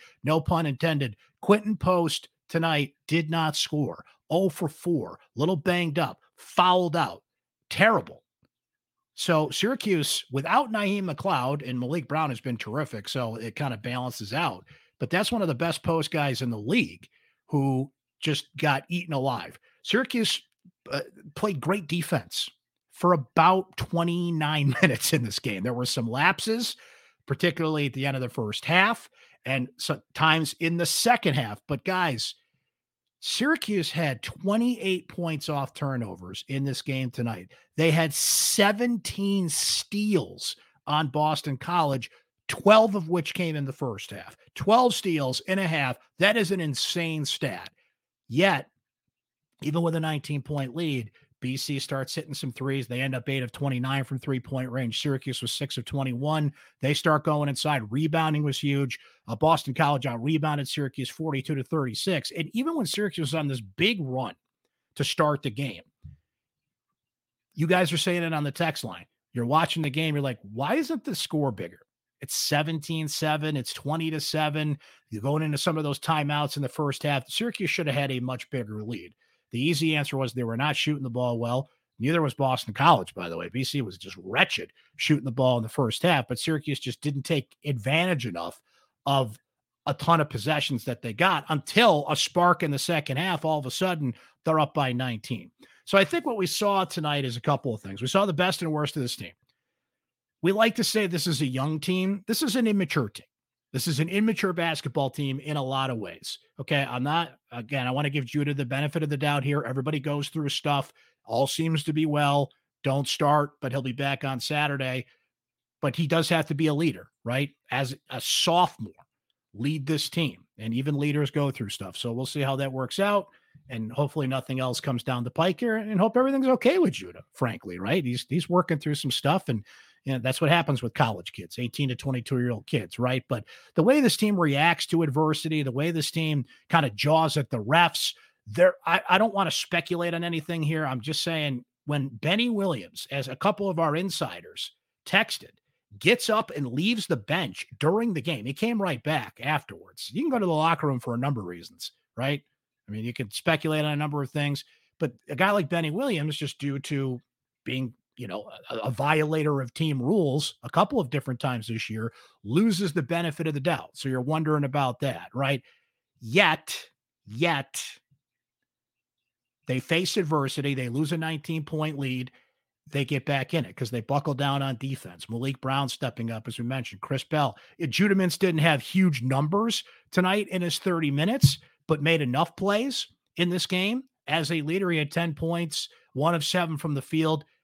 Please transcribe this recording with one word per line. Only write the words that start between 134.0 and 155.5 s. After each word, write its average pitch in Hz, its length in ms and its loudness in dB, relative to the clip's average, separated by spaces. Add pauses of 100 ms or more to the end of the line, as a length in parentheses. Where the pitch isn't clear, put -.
this 247 160 4
team 208 220 2
reacts 160 480 4
to 170 160 2
adversity, 156 600 2
the 131 80 -4
way 147 180 -2
this 160 220 -2
team 156 320 0 (240)
kinda 147 220 4
jaws 151 460 4
at 143 140 -2
the 123 80 -2
refs, 156 560 4 (320)
there, 170 280 6 (120)
I, 170 220 4
I 185 100 8
don't 214 160 2
wanna 190 160 2
speculate 170 640 -2
on 170 80 -2
anything 165 400 -2
here. 156 240 0
I'm 127 140 -4
just 147 240 -4
saying, 147 400 -2 (220)
when 143 220 0
Benny 180 420 0
Williams, 180 600 -4
as 139 160 -4
a 135 80 -8
couple 202 340 0
of 165 120 0
our 151 160 2
insiders 156 760 -6 (340)
texted, - 440 0 (480)
gets 220 320 2
up 220 240 0
and 139 140 -4
leaves 185 380 0
the 160 100 0
bench 135 500 -4 (140)
during 208 320 2
the 156 100 -4
game. 123 220 -4
He 135 80 -4
came 226 280 -2
right 160 220 -2
back 151 400 -2
afterwards. - 720 -6
You 185 100 -4
can 320 80 0
go 262 80 2
to 202 80 0
the 170 60 2
locker 156 340 2
room 131 140 0
for 120 140 -6
a 117 40 -2
number 131 220 -2
of 95 60 -8
reasons, 87 460 -14 (240)
right? 139 260 -2 (460)
I 104 40 -10
mean, 110 120 -6
you 120 80 -4
can 120 200 -6
speculate 156 520 0
on 151 60 0
a 147 60 -2
number 147 260 -2
of 131 80 -6
things, 143 340 -2 (360)
but 147 120 0 (160)
a 143 60 -6
guy 185 160 4